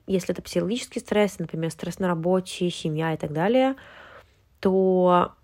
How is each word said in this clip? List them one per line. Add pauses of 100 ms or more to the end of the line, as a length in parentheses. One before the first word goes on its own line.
если
это
психологический
стресс,
например,
стресс
на
работе,
семья
и
так
далее, (840)
то, (100)